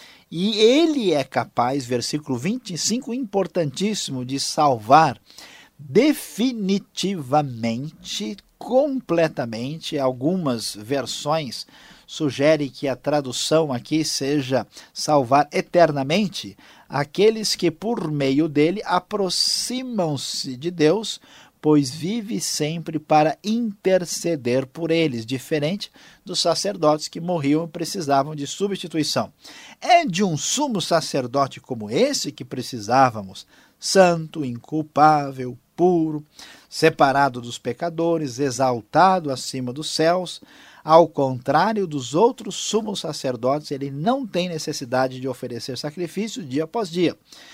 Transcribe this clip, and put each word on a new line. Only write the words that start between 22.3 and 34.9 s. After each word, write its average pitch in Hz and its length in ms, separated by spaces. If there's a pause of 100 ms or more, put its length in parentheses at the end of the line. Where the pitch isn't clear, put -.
sempre 156 580
para 156 440
interceder 180 1200
por 165 240
eles, 156 340
diferente 147 640 (320)
dos - 160
sacerdotes 160 680
que - 140
morriam 165 420
e 165 40
precisavam 156 680
de 143 100
substituição. 165 840 (480)
É 339 240
de 190 180
um 180 140
sumo 240 460
sacerdote 139 800
como 107 280
esse 202 400
que 139 140
precisávamos, 117 1000 (340)
santo, 165 640
inculpável, 139 1120 (180)